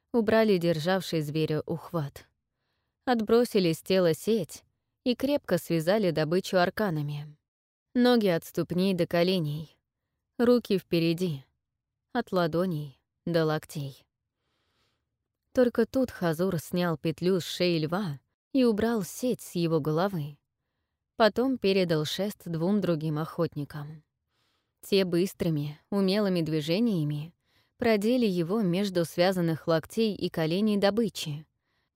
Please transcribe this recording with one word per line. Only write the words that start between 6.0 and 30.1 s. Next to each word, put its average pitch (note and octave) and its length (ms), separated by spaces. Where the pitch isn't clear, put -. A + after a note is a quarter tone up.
добычу D#3+ 460
арканами. D3+ 800
Ноги A#3+ 320
от E3 180
ступней F3+ 480
до E3+ 140
коленей, E3+ 680
руки A#3+ 400
впереди, E3 680
от A#3+ 180
ладоней E3 680
до E3 200
локтей. D3+ 600
Только A#3+ 340
тут C4 240
Хазур E3+ 480
снял F3 360
петлю E3+ 440
с D3+ 60
шеи F3 340
льва D#3+ 400
и C4 120
убрал A3 360
сеть A#3+ 400
с - 140
его E3 240
головы. D#3 580
Потом A#3+ 420
передал F3+ 480
шест - 400
двум F3 360
другим D#3+ 360
охотникам. D3+ 840
Те F#3+ 220
быстрыми, E3+ 720
умелыми G3 520
движениями D#3 920
продели A3+ 500
его F3+ 340
между F3+ 420
связанных F3 640
локтей F#3+ 480